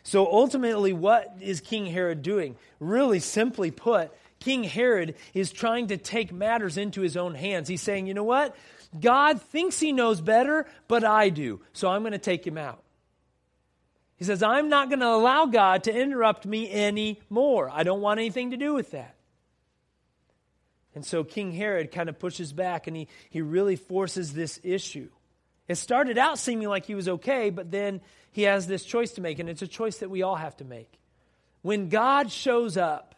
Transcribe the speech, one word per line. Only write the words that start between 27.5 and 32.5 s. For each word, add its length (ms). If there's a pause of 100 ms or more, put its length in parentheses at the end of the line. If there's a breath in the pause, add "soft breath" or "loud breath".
but 200
then 300 (320 soft breath)
he 100
has 240
this 160
choice 300
to 80
make, 180
and 120
it's 100
a 60
choice 320
that 100
we 140
all 140
have 220
to 60
make. 340 (640)
When 300
God 420
shows 460